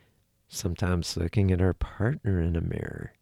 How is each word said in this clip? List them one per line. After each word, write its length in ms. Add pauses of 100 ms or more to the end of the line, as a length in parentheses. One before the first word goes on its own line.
(480)
Sometimes 680
looking 340
at 80
our 140
partner 680
in 160
a 60
mirror 600